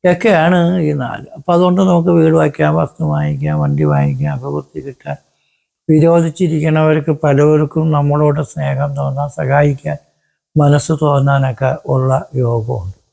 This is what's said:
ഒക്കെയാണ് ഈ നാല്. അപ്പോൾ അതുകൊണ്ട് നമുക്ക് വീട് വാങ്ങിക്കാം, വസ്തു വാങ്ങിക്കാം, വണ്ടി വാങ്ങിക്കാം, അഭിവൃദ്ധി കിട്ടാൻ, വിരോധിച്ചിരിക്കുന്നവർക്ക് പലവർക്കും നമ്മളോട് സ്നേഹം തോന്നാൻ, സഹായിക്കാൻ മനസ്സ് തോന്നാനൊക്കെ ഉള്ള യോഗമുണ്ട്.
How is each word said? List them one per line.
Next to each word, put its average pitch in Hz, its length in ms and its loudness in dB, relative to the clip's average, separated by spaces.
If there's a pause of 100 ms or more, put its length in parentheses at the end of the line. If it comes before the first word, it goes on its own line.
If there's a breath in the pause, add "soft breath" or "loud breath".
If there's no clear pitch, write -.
(100)
ഒക്കെയാണ് 175 500 2 (280)
ഈ - 20 0 (100)
നാല്. 131 260 -6 (100)
അപ്പോൾ 160 200 -4
അതുകൊണ്ട് 180 240 2 (100)
നമുക്ക് 175 280 2
വീട് 160 220 4
വാങ്ങിക്കാം, 151 400 0
വസ്തു - 220 -4 (120)
വാങ്ങിക്കാം, 73 480 -2
വണ്ടി 71 220 0 (100)
വാങ്ങിക്കാം, 71 420 -2
അഭിവൃദ്ധി 73 500 -10
കിട്ടാൻ, 139 320 -12 (720)
വിരോധിച്ചിരിക്കുന്നവർക്ക് 156 1200 2 (120)
പലവർക്കും 151 600 2 (120)
നമ്മളോട് 147 560 0
സ്നേഹം 139 380 -4 (100)
തോന്നാൻ, 139 280 -4 (120)
സഹായിക്കാൻ 147 580 0 (640)
മനസ്സ് 147 320 2 (100)
തോന്നാനൊക്കെ 135 680 0 (220)
ഉള്ള 131 160 0 (340)
യോഗമുണ്ട്. 113 520 -4 (160)